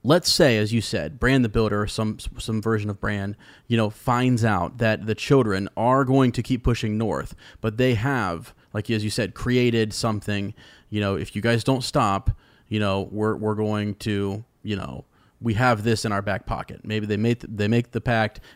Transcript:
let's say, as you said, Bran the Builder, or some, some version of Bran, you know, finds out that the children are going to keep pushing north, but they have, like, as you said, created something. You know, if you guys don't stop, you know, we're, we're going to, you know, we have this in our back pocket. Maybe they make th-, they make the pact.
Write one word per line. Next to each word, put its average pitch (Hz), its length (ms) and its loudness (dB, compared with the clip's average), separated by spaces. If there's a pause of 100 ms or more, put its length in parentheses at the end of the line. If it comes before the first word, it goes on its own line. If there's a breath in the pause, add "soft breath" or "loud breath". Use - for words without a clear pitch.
let's - 280 2
say, 127 260 6
as 107 160 0
you 117 80 2
said, 82 380 -4
Bran 127 220 4
the 113 80 2
Builder, 104 320 0
or 101 60 -2
some, 110 300 -4 (200)
some 110 240 -4
version 107 280 0
of 98 100 -6
Bran, 104 360 -4 (320 loud breath)
you 117 100 2
know, 110 120 2
finds 123 560 2
out 98 340 0
that 107 260 0
the 107 100 0
children 104 600 2
are 127 280 4
going 131 280 4
to 123 100 -4
keep 123 200 -2
pushing 113 340 0
north, 92 380 -4 (260 loud breath)
but 107 160 -4
they 127 180 4
have, 104 580 -2 (200 soft breath)
like, 107 160 -4
as 110 140 0
you 107 60 -2
said, 104 260 -2
created 117 580 2
something. 101 600 -4 (360 loud breath)
You 104 120 -2
know, 98 140 0
if - 200 -6
you 104 60 -6
guys 117 220 2
don't 131 200 0
stop, 104 480 0 (360 soft breath)
you 107 120 -2
know, 98 320 0
we're, 107 240 -2
we're 107 200 -2
going 104 400 -2
to, 101 480 -2 (200)
you 104 120 -4
know, 65 300 -10 (360 soft breath)
we 113 120 0
have 113 300 4
this 113 200 2
in 110 80 -2
our 101 100 -2
back 101 240 -4
pocket. - 380 -8
Maybe 107 220 -4
they 104 100 0
make 117 240 2
th-, - 160 -12
they 104 140 0
make 117 220 2
the 113 100 -4
pact. 113 400 -2 (140)